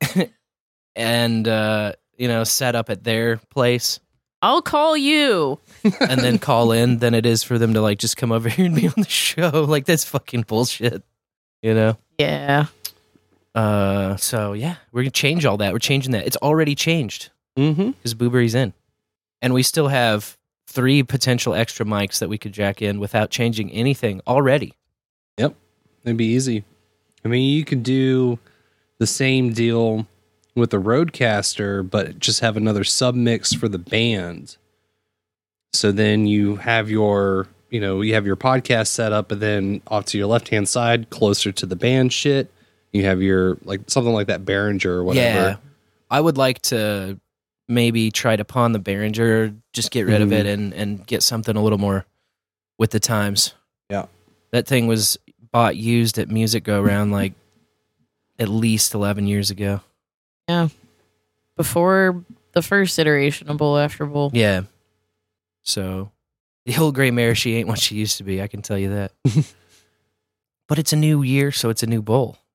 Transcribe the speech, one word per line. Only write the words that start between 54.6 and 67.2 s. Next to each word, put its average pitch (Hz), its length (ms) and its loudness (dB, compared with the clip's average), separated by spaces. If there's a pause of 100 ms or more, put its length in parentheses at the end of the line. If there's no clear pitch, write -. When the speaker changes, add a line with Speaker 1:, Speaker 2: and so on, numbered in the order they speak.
Speaker 1:
thing 123 180 2
was 113 320 0 (320)
bought 113 240 2
used 113 460 0
at - 100 -4
Music 110 320 0
Go 104 180 0
Round, 101 300 2
like, 98 220 -2 (1080)
at 113 100 -2
least 110 460 0
eleven 101 320 0
years 101 240 0
ago. 101 300 -4 (680)
Speaker 2:
Yeah. 170 200 2 (880)
Before 180 640 2 (300)
the 175 100 2
first 196 360 0
iteration 147 500 2
of 151 80 -4
Bowl 147 220 2
After 147 280 -2
Bowl. 143 280 -2
Speaker 1:
Yeah. 101 280 2 (1000)
So, 95 500 -6 (540)
the 120 100 -4
old 151 180 2
gray 131 160 2
mare, 117 240 2